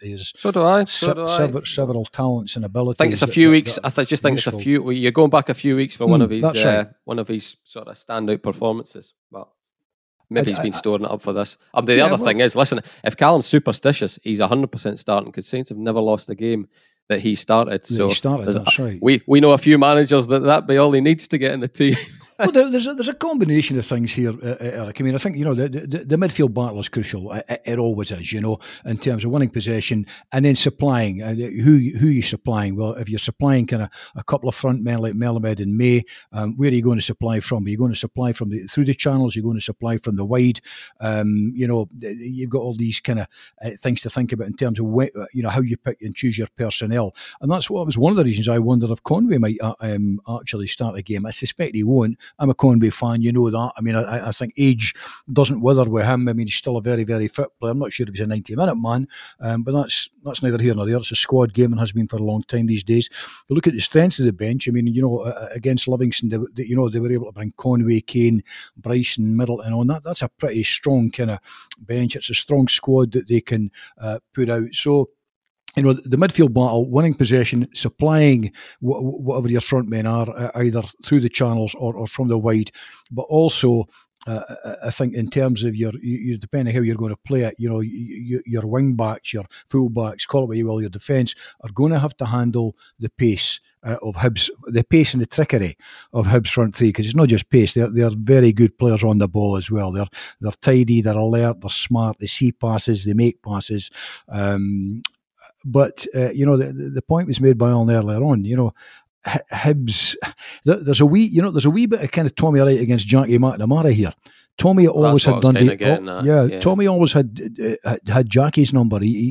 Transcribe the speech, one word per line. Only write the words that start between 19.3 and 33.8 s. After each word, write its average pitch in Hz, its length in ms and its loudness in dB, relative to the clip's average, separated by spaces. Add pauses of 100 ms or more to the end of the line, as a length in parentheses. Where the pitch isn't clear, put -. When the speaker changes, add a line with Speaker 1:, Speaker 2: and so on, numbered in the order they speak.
Speaker 2:
know 147 120 8
a 139 60 6
few 147 180 6
managers 143 520 4
that 135 160 2
that 147 220 4
be 139 120 4
all 143 140 6
he 135 100 4
needs 156 260 2
to 160 80 -4
get 131 160 -2
in 135 80 -6
the 120 80 -6
team. 139 320 2
<laughs> - 60 -10 (340)
Speaker 1:
Well, 214 120 2
there, 277 180 6
there's 247 160 0
a, 285 80 -6
there's 247 140 -4
a 285 60 -6
combination 156 680 0
of 110 40 -8
things 117 280 -4
here, 120 180 -2
uh, 120 200 -8
uh, 127 100 -6
Eric. 113 400 -10
I - 20 -2
mean, 131 140 0
I - 20 -4
think, 170 180 -4
you 147 80 -4
know, 147 100 0
the, 131 140 -2
the, 143 360 -8
the 139 100 0
midfield 156 400 2
battle 117 240 -4
is 101 100 -8
crucial. 101 440 -8
It, 104 160 -10
it, 120 160 -8
it 117 160 -4
always 107 320 -2
is, 87 200 -8
you 107 80 -4
know, 110 200 -2 (240)
in 113 140 -4
terms 113 260 -4
of 117 80 -4
winning 139 180 0
possession 110 560 -4 (240)
and 135 140 2
then 143 100 4
supplying. 117 640 0
Uh, 110 140 -6
who, 120 640 4
who 127 80 4
are 156 60 4
you 123 100 2
supplying? 104 540 -4
Well, 107 160 -4
if 113 160 -10
you're 107 100 -6
supplying 131 480 0
kinda 107 240 -4 (240)